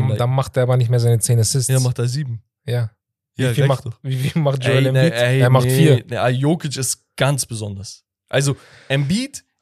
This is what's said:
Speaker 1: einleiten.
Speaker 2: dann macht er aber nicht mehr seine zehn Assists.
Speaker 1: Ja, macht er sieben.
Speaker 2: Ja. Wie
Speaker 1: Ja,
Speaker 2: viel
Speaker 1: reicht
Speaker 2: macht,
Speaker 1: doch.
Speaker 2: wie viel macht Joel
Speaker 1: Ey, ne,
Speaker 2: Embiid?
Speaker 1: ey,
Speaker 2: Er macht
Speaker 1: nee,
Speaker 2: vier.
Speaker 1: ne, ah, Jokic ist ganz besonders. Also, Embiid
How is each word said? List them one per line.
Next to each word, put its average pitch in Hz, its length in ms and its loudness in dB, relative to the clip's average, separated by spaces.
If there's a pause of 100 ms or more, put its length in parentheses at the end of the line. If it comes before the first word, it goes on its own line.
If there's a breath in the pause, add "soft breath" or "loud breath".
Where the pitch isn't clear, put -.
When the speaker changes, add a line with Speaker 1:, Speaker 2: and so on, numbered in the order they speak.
Speaker 1:
einleiten. 120 140 -2
Speaker 2:
dann 123 120 0
macht 131 260 -2
er 127 80 2
aber 127 120 0
nicht 120 140 2
mehr 123 100 2
seine 117 200 2
zehn 117 180 0
Assists. 117 320 0
Speaker 1:
Ja, 131 100 2
macht 123 180 -2
er 120 100 -2
sieben. 123 340 -6 (240)
Speaker 2:
Ja. 120 240 -4 (460)
Wie 131 80 -2
Speaker 1:
Ja, 123 100 0
Speaker 2:
viel 143 100 2
Speaker 1:
reicht 139 40 2
Speaker 2:
macht, 131 180 0
Speaker 1:
doch. 120 160 -12
Speaker 2:
wie 131 140 -6
viel 139 260 -2
macht 135 220 -2
Joel 131 220 2
Speaker 1:
Ey, 131 60 0
ne, 131 140 2
Speaker 2:
Embiid? 117 160 0
Speaker 1:
ey, 123 180 2
Speaker 2:
Er 123 100 4
macht 127 160 4
Speaker 1:
nee, 131 100 2
Speaker 2:
vier. 151 300 4
Speaker 1:
ne, 113 140 -6
ah, 113 80 2
Jokic 139 480 -2
ist - 300 -6 (100)
ganz 135 300 0
besonders. 104 580 -12 (240)
Also, 139 280 -2 (320 loud breath)
Embiid 156 540 -4 (200)